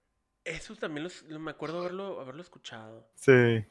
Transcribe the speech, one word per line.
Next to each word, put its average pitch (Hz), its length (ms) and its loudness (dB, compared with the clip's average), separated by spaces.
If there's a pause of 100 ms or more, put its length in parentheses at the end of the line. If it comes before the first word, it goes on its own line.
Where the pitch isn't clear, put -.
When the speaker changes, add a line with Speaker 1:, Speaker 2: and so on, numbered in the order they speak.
(440)
Speaker 1:
Eso 170 320 -12
también 156 280 -8
lo 180 60 -8
s-, - 200 -18
lo, 156 100 -14
me 156 120 -10
acuerdo 151 300 -10
haberlo, 185 400 -8
haberlo 135 200 -14
escuchado. 113 760 -18
Speaker 2:
Sí. 120 560 6